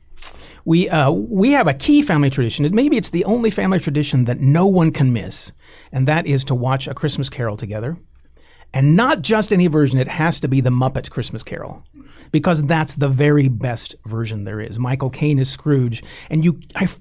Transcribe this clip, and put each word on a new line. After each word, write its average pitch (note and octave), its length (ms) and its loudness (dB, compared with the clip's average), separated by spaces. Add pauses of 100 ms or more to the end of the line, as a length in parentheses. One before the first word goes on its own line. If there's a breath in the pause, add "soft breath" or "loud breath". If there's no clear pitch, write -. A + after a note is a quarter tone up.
(680 loud breath)
we, E3+ 240 2
uh, C#3+ 200 2
we G#3+ 420 0
have A#3+ 160 4
a C3+ 60 2
key D4 280 4
family D3 260 2
tradition. C3+ 380 0
It, F3 80 0
maybe C4 240 2
it's E3+ 120 -4
the E3+ 140 0
only A3+ 260 0
family F#3 300 0
tradition C#3+ 460 0
that B2 140 -2
no D#3+ 260 4
one F3 260 4
can C3 200 2
miss, - 400 -8 (380 loud breath)
and C3 160 0
that E3 200 0
is C3+ 180 0
to C3+ 100 -2
watch C3 320 -2
A A2+ 60 -6
Christmas C#3 380 -4
Carol A2 260 -6
together. A2 400 -6 (760 soft breath)
And C#3+ 220 4
not A#3+ 280 2
just G#3+ 300 0
any F3+ 140 4
version, C#3+ 320 2
it B2+ 80 0
has D#3+ 340 -2
to C#3 80 -2
be C3 120 2
the B2+ 100 2
Muppet B2+ 400 -2
Christmas A2+ 320 -8
Carol, - 400 -12 (480 loud breath)
because D#3 320 0
that's D#3 320 -2
the C#3+ 140 0
very C#3+ 400 4
best A#2+ 480 -4 (100)
version A2 380 -6
there G#2+ 160 -8
is. A2 180 -10
Michael C3 320 -2
Caine D3 300 0
is C3 100 -2
Scrooge, B2+ 540 -2 (240 loud breath)
and D#3 160 0
you, E3+ 160 0 (160)
I, G3 120 -2 (120)